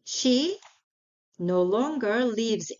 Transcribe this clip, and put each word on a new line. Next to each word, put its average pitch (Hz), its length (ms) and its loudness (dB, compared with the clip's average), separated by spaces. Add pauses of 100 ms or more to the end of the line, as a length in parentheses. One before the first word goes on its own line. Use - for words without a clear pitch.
she 285 520 0 (800)
no 180 220 2
longer 240 720 0
lives 214 480 -2